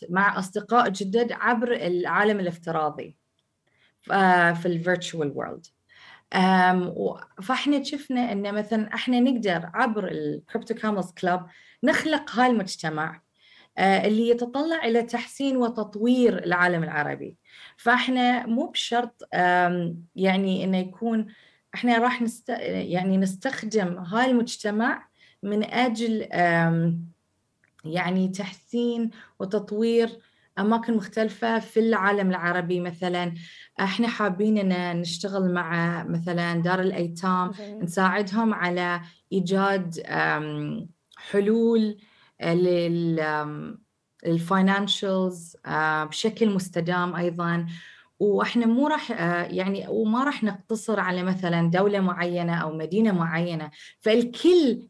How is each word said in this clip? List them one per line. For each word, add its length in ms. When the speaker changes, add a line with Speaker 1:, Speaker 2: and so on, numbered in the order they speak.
Speaker 1:
مع 280
أصدقاء 500
جدد 440
عبر 400
العالم 680
الافتراضي، 760
ف-، 120
في 40
ال 180
virtual 520
world. 340
آم، 600
و-، 240
فإحنا 400
شفنا 500
إن 220
مثلًا 400
إحنا 260
نقدر 540
عبر 340
ال 340
Crypto 240
Camels 320
Club 200
نخلق 460
هاي 200
المجتمع، 720
آه، 280
اللي 220
يتطلع 560
إلى 180
تحسين 540
وتطوير 880
العالم 400
العربي. 520
فإحنا 720
مو 200
بشرط، 680
آم، 680
يعني 480
إنه 140
يكون، 480
إحنا 240
راح 240
نست-، 360
يعني 500
نستخدم 800
هاي 320
المجتمع 760
من 220
أجل، 580
آم، 760
يعني 440
تحسين 840
وتطوير 800
أماكن 380
مختلفة 600
في 220
العالم 500
العربي. 500
مثلًا 540
إحنا 280
حابين 500
إن 420
نشتغل 540
مع 500
مثلًا 580
دار 180
الأيتام، 720
Speaker 2:
جميل. 340
Speaker 1:
نساعدهم 720
على 460
إيجاد، 760
آم، 840
حلول، 800
آه، 140
لل-، 680
آم، 580
للفاينانشلز، 1300
آه، 380
بشكل 500
مستدام 600
أيضًا. 500
وإحنا 460
مو 220
راح، 240
آه، 300
يعني 460
وما 360
راح 200
نقتصر 560
على 220
مثلًا 480
دولة 300
معينة 540
أو 220
مدينة 360
معينة، 580
فالكل 880